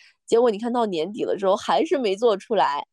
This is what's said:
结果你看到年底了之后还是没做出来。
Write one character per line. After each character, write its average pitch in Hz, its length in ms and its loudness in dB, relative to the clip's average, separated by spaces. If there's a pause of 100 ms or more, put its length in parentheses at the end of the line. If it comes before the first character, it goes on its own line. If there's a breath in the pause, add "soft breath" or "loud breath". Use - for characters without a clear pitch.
(280 soft breath)
结 226 120 2
果 240 120 4
你 196 80 -6
看 233 120 -4
到 240 140 0
年 180 260 -4
底 220 120 -6
了 - 120 -2
之 190 120 -2
后 190 80 4
还 208 280 0
是 330 140 -2
没 208 180 -2
做 214 220 2
出 - 160 -8
来。 147 400 0